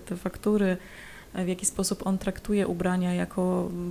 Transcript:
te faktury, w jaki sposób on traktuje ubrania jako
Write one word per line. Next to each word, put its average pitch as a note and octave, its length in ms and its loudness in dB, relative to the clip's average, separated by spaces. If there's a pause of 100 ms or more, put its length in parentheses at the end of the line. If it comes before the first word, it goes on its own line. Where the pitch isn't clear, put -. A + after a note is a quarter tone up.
te F#3 100 -4
faktury, F#3+ 640 2 (580)
w F#3 120 0
jaki F#3 180 -2
sposób - 420 -2
on F#3+ 100 4
traktuje G3 500 0
ubrania F3+ 460 2
jako F3+ 560 0 (220)